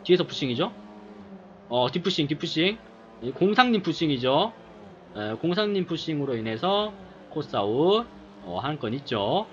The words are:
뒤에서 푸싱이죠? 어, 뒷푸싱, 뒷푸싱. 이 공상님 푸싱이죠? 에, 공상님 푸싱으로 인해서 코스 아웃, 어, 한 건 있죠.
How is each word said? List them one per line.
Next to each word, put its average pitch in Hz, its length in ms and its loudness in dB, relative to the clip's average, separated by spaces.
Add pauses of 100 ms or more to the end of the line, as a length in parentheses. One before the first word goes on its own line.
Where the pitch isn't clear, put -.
뒤에서 175 220 4
푸싱이죠? 143 460 -2 (960)
어, 123 220 2
뒷푸싱, 170 360 0
뒷푸싱. 160 500 0 (440)
이 120 100 -6
공상님 214 500 4
푸싱이죠? 151 720 2 (640)
에, 107 180 -4
공상님 185 520 0
푸싱으로 147 520 -2
인해서 180 560 0 (360)
코스 - 280 -6
아웃, 156 500 4 (360)
어, 90 160 -6
한 143 200 -4
건 113 140 -2
있죠. 135 600 0